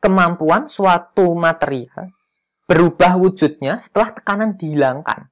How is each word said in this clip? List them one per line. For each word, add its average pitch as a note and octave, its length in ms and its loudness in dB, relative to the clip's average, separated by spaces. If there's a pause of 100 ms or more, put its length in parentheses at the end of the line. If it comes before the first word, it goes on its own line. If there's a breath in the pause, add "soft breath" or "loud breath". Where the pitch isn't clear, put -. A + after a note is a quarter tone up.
kemampuan F3+ 640 2
suatu F3+ 720 0
material E3 720 -4 (560)
berubah F3 560 2
wujudnya D#3 560 -2
setelah - 400 -4
tekanan G#3 400 -4
dihilangkan. C#3+ 760 -4